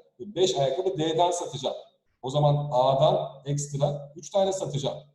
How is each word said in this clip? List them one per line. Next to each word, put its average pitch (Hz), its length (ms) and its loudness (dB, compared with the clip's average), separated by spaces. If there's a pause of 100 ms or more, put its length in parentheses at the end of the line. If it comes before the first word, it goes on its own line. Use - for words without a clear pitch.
(200)
ve 110 160 -14
beş 180 220 2
ayakkabı 160 400 0
D'den 160 340 2
satacağım. - 440 -6 (460)
O 127 80 -6
zaman 143 420 2
A'dan 131 460 4 (280)
ekstra 143 680 -4
üç - 140 -16
tane 190 240 2
satacağım. 143 440 -4 (180)